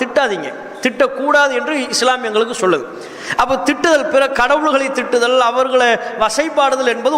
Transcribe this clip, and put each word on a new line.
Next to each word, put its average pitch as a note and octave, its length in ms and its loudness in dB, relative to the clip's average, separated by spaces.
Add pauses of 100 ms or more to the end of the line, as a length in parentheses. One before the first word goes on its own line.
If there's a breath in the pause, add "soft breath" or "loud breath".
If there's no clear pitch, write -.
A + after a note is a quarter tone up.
திட்டாதீங்க, G#3+ 480 -2 (340)
திட்டக்கூடாது C#4 760 2
என்று C4+ 140 -4 (200)
இஸ்லாம் B3 340 0
எங்களுக்கு A3 320 -2
சொல்லுது. E3 240 2 (560 loud breath)
அப்போ B3+ 140 0 (140)
திட்டுதல், D4 440 2
பிற C4+ 100 4 (200)
கடவுள்களை C#4 440 2 (140)
திட்டுதல், B3 400 2 (100)
அவர்களை B3+ 400 2 (320 loud breath)
வசைபாடுதல் C4 720 0
என்பது A#3+ 240 -2